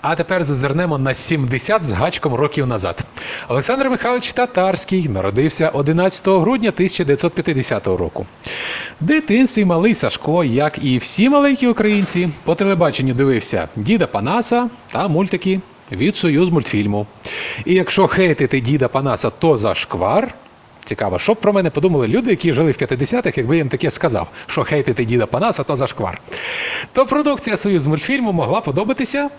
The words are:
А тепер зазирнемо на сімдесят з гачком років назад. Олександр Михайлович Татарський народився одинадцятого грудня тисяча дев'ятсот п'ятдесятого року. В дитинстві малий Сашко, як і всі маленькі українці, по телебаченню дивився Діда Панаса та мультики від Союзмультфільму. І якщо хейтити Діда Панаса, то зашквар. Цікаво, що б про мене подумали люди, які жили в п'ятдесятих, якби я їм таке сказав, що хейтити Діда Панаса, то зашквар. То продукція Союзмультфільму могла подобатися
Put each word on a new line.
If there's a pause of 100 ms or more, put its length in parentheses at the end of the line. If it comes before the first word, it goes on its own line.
А
тепер
зазирнемо
на
сімдесят
з
гачком
років
назад. (480)
Олександр
Михайлович
Татарський
народився
одинадцятого
грудня
тисяча
дев'ятсот
п'ятдесятого
року. (760)
В
дитинстві
малий
Сашко,
як
і
всі
маленькі
українці, (140)
по
телебаченню
дивився
Діда
Панаса (220)
та
мультики (320)
від
Союзмультфільму. (580)
І
якщо
хейтити
Діда
Панаса,
то
зашквар. (520)
Цікаво,
що
б
про
мене
подумали
люди,
які
жили
в
п'ятдесятих,
якби
я
їм
таке
сказав, (180)
що
хейтити
Діда
Панаса,
то
зашквар. (720)
То
продукція
Союзмультфільму
могла
подобатися